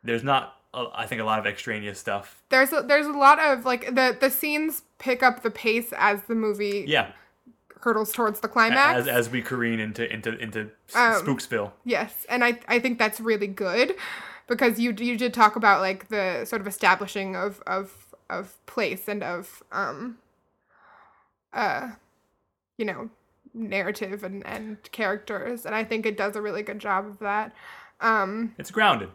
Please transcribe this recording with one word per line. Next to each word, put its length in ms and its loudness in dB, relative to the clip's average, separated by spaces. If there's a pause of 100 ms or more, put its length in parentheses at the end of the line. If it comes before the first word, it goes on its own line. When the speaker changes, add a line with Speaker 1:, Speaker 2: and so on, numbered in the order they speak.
Speaker 1:
there's 200 -2
not, 360 0 (140)
a, 200 -6
I 140 -6
think, 120 -6
a 40 -2
lot 160 2
of 80 -2
extraneous 500 -6
stuff. 520 -6
Speaker 2:
There's 240 6
a, 100 2
there's 240 4
a 40 -4
lot 280 8
of, 260 2
like, 300 -2
the, 240 4
the 100 4
scenes 540 -2 (160)
pick 240 0
up 180 6
the 80 0
pace 480 0
as 260 2
the 120 -4
movie 520 -2
Speaker 1:
Yeah. 240 2 (680)
Speaker 2:
hurtles 300 0
towards 300 -2
the 80 -4
Speaker 1:
A-, 20 -8
Speaker 2:
climax. 480 4
Speaker 1:
as, 80 0
as 240 2
we 100 -2
careen 380 -2
into, 340 -4
into, 240 -6
into 320 -8 (240)
S-, 20 -4
Speaker 2:
Um, 300 4
Speaker 1:
Spooksville. 460 -2 (140)
Speaker 2:
Yes, 440 -4
and 140 2
I, 240 0
I 100 2
think 220 0
that's 200 0
really 280 0
good 480 0 (500)
because 320 2
you, 180 0
you 220 -2
did 160 0
talk 220 6
about, 260 6
like, 280 -4
the 360 -2
sort 160 -6
of 60 -8
establishing 680 2
of, 300 -6
of, 400 -6 (240)
of 380 -10
place 400 -4
and 160 -4
of, 480 -8
um, 480 -6 (1300)
uh, 360 -2 (880)
you 80 -2
know, 240 -6 (440)
narrative 680 -4
and, 220 -10
and 320 -10 (140)
characters, 720 -4
and 100 -6
I 80 0
think 220 -4
it 120 -2
does 180 -2
a 60 -6
really 220 -4
good 160 -8
job 280 -2
of 120 -16
that. 340 -4 (480)
Um, 560 2
Speaker 1:
It's 140 -12
grounded. 440 2